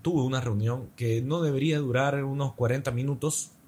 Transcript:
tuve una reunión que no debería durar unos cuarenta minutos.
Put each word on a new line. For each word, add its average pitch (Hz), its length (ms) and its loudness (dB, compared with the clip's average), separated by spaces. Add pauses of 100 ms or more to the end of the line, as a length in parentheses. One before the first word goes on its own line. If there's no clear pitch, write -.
tuve 165 200 2
una 131 200 0
reunión 117 540 0
que 117 260 0
no 156 200 0
debería 147 360 2
durar 139 460 2
unos 139 280 -2
cuarenta 127 380 0
minutos. 135 600 -2 (180)